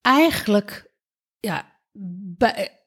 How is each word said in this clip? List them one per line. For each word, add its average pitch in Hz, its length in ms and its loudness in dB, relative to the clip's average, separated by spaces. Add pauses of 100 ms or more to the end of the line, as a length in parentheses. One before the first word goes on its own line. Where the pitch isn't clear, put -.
eigenlijk, 254 880 2 (500)
ja, 180 260 -8 (720)
bij, - 320 0 (160)